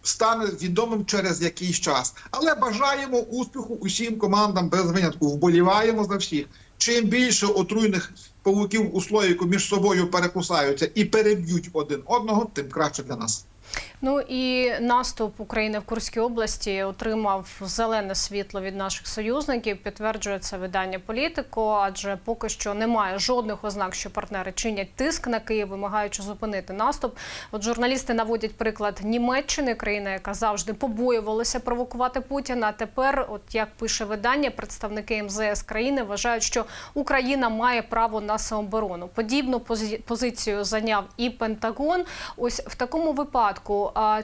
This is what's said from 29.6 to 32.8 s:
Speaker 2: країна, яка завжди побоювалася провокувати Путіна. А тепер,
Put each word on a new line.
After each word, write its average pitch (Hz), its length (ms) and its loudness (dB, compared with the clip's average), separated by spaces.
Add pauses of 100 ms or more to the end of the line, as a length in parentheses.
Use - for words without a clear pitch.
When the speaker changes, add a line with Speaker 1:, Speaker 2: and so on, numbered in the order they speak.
Speaker 2:
країна, 202 360 -2
яка 190 240 -6
завжди 208 400 0
побоювалася 226 840 0
провокувати 247 600 -2
Путіна. 254 480 -2
А 214 40 0
тепер, 262 580 0